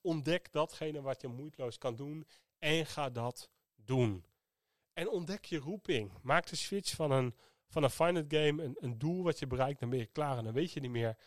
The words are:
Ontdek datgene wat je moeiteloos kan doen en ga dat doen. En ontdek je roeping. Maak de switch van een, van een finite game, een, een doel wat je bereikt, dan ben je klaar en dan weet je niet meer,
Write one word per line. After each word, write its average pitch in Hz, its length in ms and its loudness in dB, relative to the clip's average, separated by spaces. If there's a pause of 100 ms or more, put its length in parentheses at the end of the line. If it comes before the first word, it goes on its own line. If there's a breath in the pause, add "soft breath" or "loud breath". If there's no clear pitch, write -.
Ontdek 165 500 0
datgene 151 500 -2
wat 135 200 -4
je 139 60 -8
moeiteloos 127 500 -8
kan 123 180 -4
doen 147 320 -10 (300 soft breath)
en 156 280 2
ga 143 240 -4
dat 120 400 -6 (260)
doen. 110 500 0 (680)
En 175 160 -4
ontdek 185 360 -4
je 165 120 -4
roeping. 139 540 -2 (100)
Maak 151 260 4
de - 80 -8
switch - 400 -4
van 151 160 2
een, 127 240 4 (320 soft breath)
van 156 160 0
een 131 60 8
finite 160 480 2
game, 151 260 4
een, 143 160 -4
een 120 180 -4
doel 175 260 0
wat 165 160 2
je 147 80 -4
bereikt, 131 320 0
dan 120 100 -2
ben 127 100 2
je 113 60 -2
klaar 139 320 -2
en 110 60 -2
dan 110 100 -4
weet 160 180 0
je - 80 -6
niet 123 120 -6
meer, 117 360 0